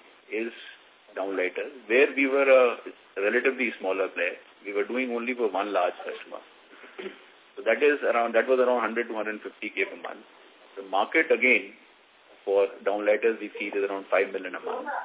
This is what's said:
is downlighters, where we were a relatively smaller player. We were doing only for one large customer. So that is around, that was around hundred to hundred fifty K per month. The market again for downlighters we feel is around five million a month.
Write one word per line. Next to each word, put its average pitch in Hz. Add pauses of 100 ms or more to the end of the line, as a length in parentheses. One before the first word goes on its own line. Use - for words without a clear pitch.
(340)
is 113 (640)
downlighters, 95 (160)
where 135
we 135
were 135
a 127 (400)
relatively 120
smaller 95
player. 90 (300)
We 101
were 101
doing 120
only 117
for 120
one 98
large 90
customer. - (1120)
So -
that 113
is 143
around, 117
that 113
was 131
around 123
hundred 113
to 113
hundred 107
fifty 101
K 95
per -
month. - (480)
The 98
market 107
again 113 (720)
for 98 (180)
downlighters 104
we 104
feel 101
is 98
around 98
five 98
million 92
a -
month. - (140)